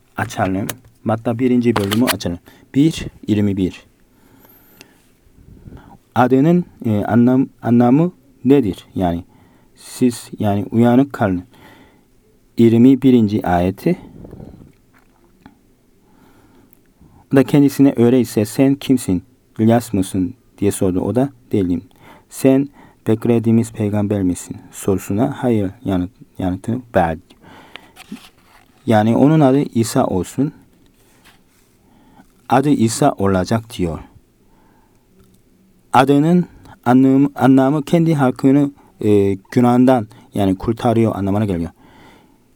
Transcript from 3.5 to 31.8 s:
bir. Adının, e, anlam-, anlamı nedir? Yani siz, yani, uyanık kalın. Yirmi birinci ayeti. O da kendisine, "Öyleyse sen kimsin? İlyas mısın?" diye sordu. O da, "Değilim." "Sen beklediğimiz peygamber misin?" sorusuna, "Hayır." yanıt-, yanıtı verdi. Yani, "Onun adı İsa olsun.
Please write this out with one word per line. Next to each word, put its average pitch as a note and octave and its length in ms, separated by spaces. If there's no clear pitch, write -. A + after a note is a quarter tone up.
bir. F2+ 260
Adının, C3+ 500
e, G#2 200
anlam-, B2+ 440
anlamı B2 500
nedir? B2 400
Yani E2+ 280
siz, - 640
yani, G2+ 320
uyanık A#2+ 420
kalın. F#2 300
Yirmi A#2+ 440
birinci A2+ 460
ayeti. F2+ 500
O - 20
da C3+ 80
kendisine, C#3 540
"Öyleyse A#2 480
sen C#3 300
kimsin? B2 480
İlyas A#2 340
mısın?" F#2+ 400
diye G2+ 140
sordu. F#2 280
O G2 160
da, C3+ 140
"Değilim." F2+ 300
"Sen C3+ 400
beklediğimiz A2+ 640
peygamber G#2 520
misin?" - 340
sorusuna, G2+ 720
"Hayır." G#2+ 280
yanıt-, F#2 260
yanıtı G2 440
verdi. E2 260
Yani, A2 300
"Onun D3 240
adı C3+ 200
İsa A#2+ 460
olsun. A2+ 460